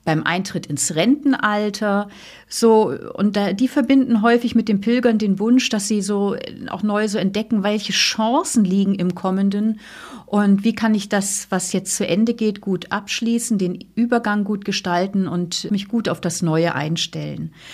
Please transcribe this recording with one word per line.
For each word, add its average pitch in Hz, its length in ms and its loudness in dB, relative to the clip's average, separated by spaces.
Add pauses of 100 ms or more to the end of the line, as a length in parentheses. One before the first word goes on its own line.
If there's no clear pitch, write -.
beim 156 180 0
Eintritt 175 440 -4
ins 147 260 -4
Rentenalter. 208 1160 0 (380)
So, 220 460 4 (220)
und 202 200 0
da, 202 180 2
die 254 160 0
verbinden 254 520 4
häufig 233 320 4
mit 226 160 2
dem 208 100 2
Pilgern 233 380 2
den 196 220 0
Wunsch, 240 300 4
dass 202 180 -2
sie 214 160 0
so 202 320 -2 (340)
auch 202 140 -8
neu 208 240 0
so 208 100 -2
entdecken, 202 460 -2
welche 208 300 -2
Chancen 240 680 2
liegen 190 300 2
im 180 220 -2
Kommenden 196 640 0 (480)
und 202 360 4
wie 226 100 2
kann 220 220 0
ich 202 140 -4
das, - 420 -2
was 180 220 -4
jetzt 190 220 -2
zu 202 120 -2
Ende 226 260 2
geht, 214 260 -2
gut 185 320 -4
abschließen, 226 680 -2
den 180 200 -2 (160)
Übergang 233 480 0
gut 202 220 -4
gestalten 190 640 -2
und 175 440 -4
mich 196 160 -2
gut 226 220 -2
auf 165 120 -4
das 170 200 -2
Neue 165 340 2
einstellen. 156 760 -6 (200)